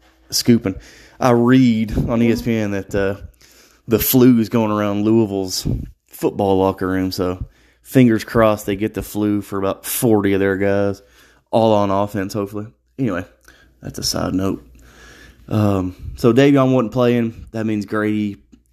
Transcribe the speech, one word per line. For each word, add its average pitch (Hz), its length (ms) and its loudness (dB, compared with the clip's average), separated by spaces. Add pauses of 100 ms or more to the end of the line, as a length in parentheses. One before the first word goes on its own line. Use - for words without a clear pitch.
(300)
scooping. 113 460 0 (420)
I 131 120 0
read 120 680 2 (120)
on 117 140 0
E 117 80 2
S 120 120 -2
P 117 120 -2
N 107 160 -2
that, 98 240 -8
uh, 98 220 -2 (720)
the 110 100 2
flu 123 400 4
is 110 100 0
going 113 220 0
around 104 320 -2
Louisville's 101 640 0 (400)
football 98 520 0
locker 95 280 0
room, 92 240 -2
so 90 360 -6 (360)
fingers 117 400 4
crossed 110 420 2
they 101 120 -4
get 107 180 -4
the 95 80 -6
flu 104 400 -2
for 98 160 -8
about 98 260 -4
forty 101 500 2
of 95 60 0
their 98 160 0
guys, 98 460 -2 (480)
all 110 240 2
on 101 160 0
offense, 98 420 -4
hopefully. 104 360 -8 (280)
Anyway, 92 300 -6 (540)
that's - 180 -14
a - 60 -10
side 87 300 -4
note. 95 300 -4 (840)
Um, 101 680 -2
so 120 160 4
Davion 135 400 4
wasn't 120 200 0
playing. 120 580 -2
That 110 160 -6
means 107 180 -4
Grady 107 520 -4 (360)